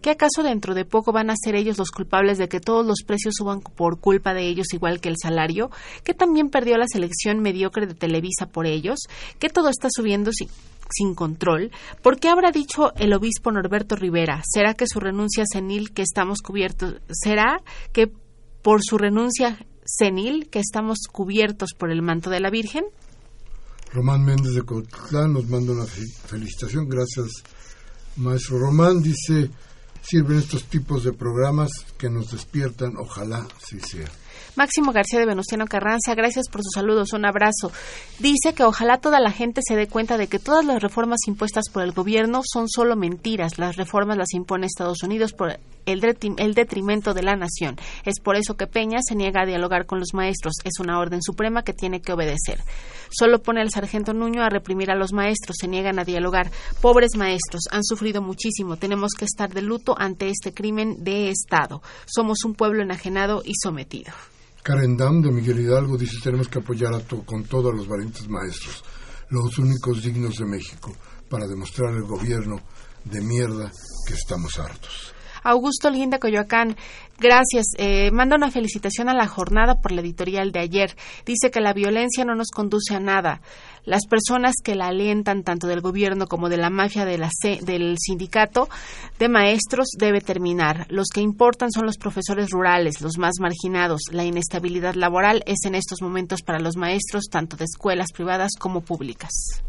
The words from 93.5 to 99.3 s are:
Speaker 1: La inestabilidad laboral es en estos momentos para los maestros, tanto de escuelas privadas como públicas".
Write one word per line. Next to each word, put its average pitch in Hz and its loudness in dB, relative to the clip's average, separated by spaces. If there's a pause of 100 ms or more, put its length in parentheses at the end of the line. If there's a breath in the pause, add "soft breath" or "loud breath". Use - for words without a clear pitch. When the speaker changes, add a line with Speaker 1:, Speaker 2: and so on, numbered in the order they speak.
Speaker 1:
La 175 -2
inestabilidad 175 -2
laboral 185 2
es 202 -2
en 190 -2
estos 185 -4
momentos 185 -4
para 165 -4
los 165 -2
maestros, 180 -2
tanto 165 -4
de 160 -6
escuelas 175 -2
privadas 185 -2
como 185 -4
públicas". 143 -8 (400)